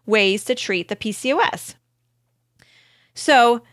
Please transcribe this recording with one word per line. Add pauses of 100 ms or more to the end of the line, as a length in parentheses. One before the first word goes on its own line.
ways
to
treat
the
P
C
O
S. (1400)
So (120)